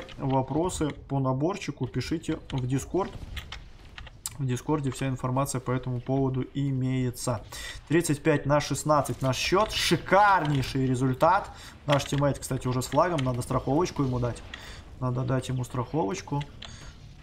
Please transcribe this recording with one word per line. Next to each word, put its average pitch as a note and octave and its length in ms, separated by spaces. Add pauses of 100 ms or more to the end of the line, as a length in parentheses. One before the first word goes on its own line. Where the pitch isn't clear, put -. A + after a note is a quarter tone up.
(180)
вопросы D3 720
по - 300
наборчику C3+ 680
пишите D#3 520 (120)
в B2+ 140
Discord. C3 440 (1300)
В C#3 80
Дискорде C3+ 460
вся C3+ 160
информация C3 540
по - 100
этому B2 300
поводу C3 520
имеется. B2+ 880 (460)
Тридцать D#3+ 340
пять D3+ 240
на D3 140
шестнадцать C#3+ 600
наш C3 160
счёт. G#3 340
Шикарнейший D#3+ 1120
результат. C3 640 (380)
Наш C#3+ 160
тиммейт, C#3+ 340
кстати, - 300
уже B2 140
с A#2+ 60
флагом. D#3+ 360
Надо B2 180
страховочку C#3+ 600
ему B2 160
дать. A#2+ 240 (560)
Надо B2+ 220
дать B2+ 280
ему B2+ 140
страховочку. C#3+ 800 (800)